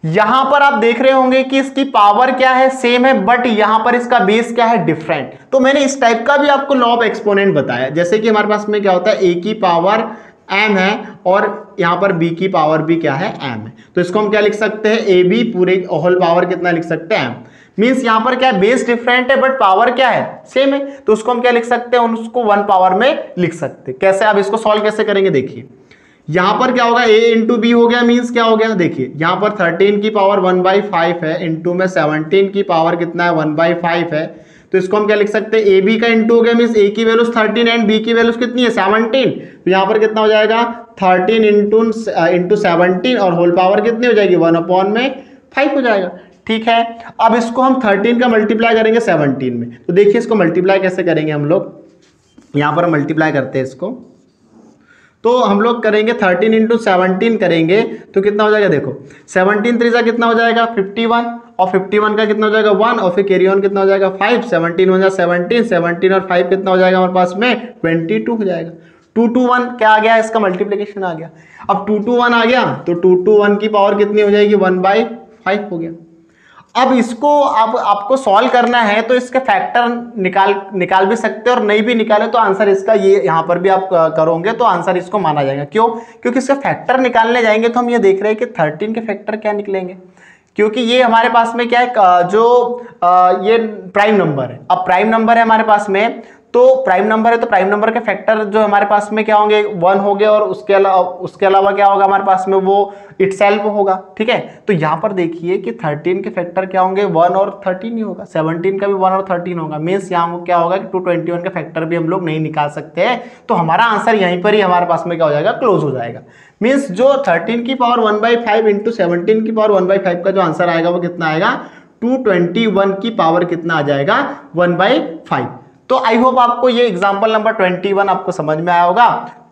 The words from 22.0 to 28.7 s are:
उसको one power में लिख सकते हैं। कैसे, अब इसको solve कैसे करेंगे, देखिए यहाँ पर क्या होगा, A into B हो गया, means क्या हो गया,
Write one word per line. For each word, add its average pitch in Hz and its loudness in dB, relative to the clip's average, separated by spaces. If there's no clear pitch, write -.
उसको 226 -6
one 208 2
power 185 2
में 247 -2
लिख 170 -2
सकते - -10
हैं। 127 -12
कैसे, 196 2
अब 208 2
इसको 202 -2
solve 214 0
कैसे 214 -2
करेंगे, 196 0
देखिए 127 -4
यहाँ 180 0
पर 247 2
क्या 240 0
होगा, 233 2
A 226 4
into 226 0
B 233 0
हो 233 4
गया, 240 2
means 240 0
क्या 233 0
हो 226 2
गया, 220 0